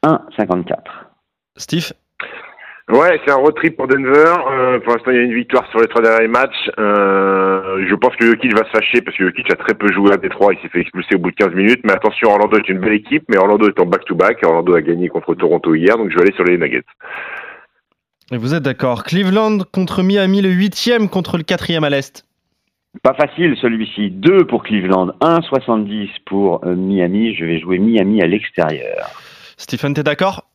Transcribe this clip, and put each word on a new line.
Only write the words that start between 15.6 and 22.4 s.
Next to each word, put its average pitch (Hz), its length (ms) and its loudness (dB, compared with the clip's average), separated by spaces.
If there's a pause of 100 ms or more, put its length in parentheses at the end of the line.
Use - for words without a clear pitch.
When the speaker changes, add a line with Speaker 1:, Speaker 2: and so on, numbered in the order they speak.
Speaker 3:
hier, 92 240 2
donc 104 120 -4
je 80 40 -8
vais 90 80 2
aller 95 120 4
sur 92 100 -2
les 87 120 2
Nuggets. 65 280 -4 (1500)
Speaker 2:
Et 127 60 -6
vous 120 180 -4
êtes 165 80 -4
d'accord. 127 400 -2
Cleveland 208 560 0 (140)
contre 190 300 -2
Miami, 196 400 2
le 190 80 2
huitième 202 580 0
contre 180 300 -4
le 160 40 -6
quatrième 170 400 -4
à 147 80 -2
l'Est. - 340 -6 (800)